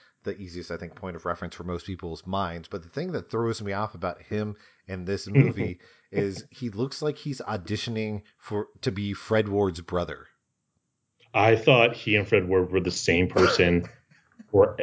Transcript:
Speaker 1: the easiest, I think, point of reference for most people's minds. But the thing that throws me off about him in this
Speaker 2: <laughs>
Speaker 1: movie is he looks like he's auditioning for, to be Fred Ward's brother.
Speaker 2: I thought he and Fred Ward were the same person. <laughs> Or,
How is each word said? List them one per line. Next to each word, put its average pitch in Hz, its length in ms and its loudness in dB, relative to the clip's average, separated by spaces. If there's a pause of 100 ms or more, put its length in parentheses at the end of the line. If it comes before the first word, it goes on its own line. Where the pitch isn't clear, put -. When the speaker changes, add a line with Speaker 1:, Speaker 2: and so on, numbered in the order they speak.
(240)
Speaker 1:
the 101 140 -6
easiest, 87 320 -12
I 85 60 -8
think, 85 180 -12
point 92 220 -10
of 80 100 -16
reference 87 280 -6
for 87 100 -14
most 87 220 -6
people's 90 400 -10
minds. 90 420 -6
But 95 140 -10
the 82 60 -20
thing 170 240 -8
that 117 180 -8
throws 117 320 -4
me 101 100 -6
off 104 220 -6
about 90 280 -6
him 107 340 -6 (320)
in 92 160 -8
this 95 240 -4
Speaker 2:
<laughs> 104 120 4
Speaker 1:
movie 107 400 0 (320)
is 101 380 -4
he 120 200 -10
looks 123 320 -8
like 151 160 -4
he's 143 220 -8
auditioning 107 800 -6 (160)
for, 104 300 -6 (140)
to 123 100 -2
be 101 220 -4
Fred 110 340 0
Ward's 98 320 0
brother. 82 460 -6 (1080)
Speaker 2:
I 110 220 6
thought 117 400 6
he - 180 -2
and 104 140 2
Fred 92 200 4
Ward 92 220 4
were 92 100 4
the 87 120 -2
same 90 360 2
person. 87 640 4
<laughs> - 40 -20 (540)
Or, 101 300 6